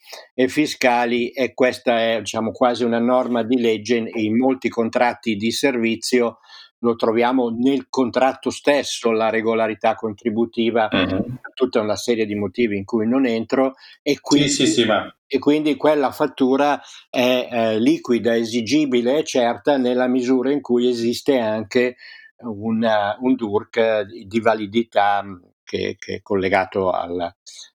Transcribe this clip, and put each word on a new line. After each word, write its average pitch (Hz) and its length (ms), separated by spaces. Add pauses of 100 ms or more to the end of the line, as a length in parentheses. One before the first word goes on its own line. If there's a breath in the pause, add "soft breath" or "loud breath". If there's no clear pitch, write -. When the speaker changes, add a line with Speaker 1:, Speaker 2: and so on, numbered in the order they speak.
(340 loud breath)
Speaker 1:
e 131 140
fiscali, 123 840
e 123 240
questa 123 460
è, 113 200
diciamo, 110 320
quasi 120 320
una 117 160
norma 120 440
di 120 160
legge 113 380
in, 113 160
in 110 240
molti 131 320
contratti 120 640
di 110 160
servizio. 117 880 (420 loud breath)
Lo 117 140
troviamo 120 540
nel 127 400
contratto 131 640
stesso, 135 600
la 110 180
regolarità 110 640
contributiva, 113 960
Speaker 2:
Mhm. 95 160
Speaker 1:
per 98 480
tutta 127 260
una 104 140
serie 110 320
di 104 80
motivi 104 420
in 98 80
cui 110 220
non 131 180
entro, 123 480 (300 loud breath)
e 143 100
Speaker 2:
Sì, - 80
Speaker 1:
quindi, 143 280
Speaker 2:
sì, 135 180
sì, 113 180
ma 101 260 (180)
Speaker 1:
e 135 100
quindi 147 360
quella 147 360
fattura 135 680 (300 loud breath)
è, 127 420
eh, 113 280
liquida, 120 580
esigibile 120 800
e 156 80
certa 120 500
nella 127 320
misura 127 440
in 143 100
cui 123 260
esiste 120 500
anche 113 600 (460 loud breath)
un, 113 440 (320)
un 127 160
durc 110 680
di 107 360
validità, 107 840
mm, 98 120 (300)
che, 98 340
che 98 160
è 95 60
collegato 95 720
al, 87 280 (560 loud breath)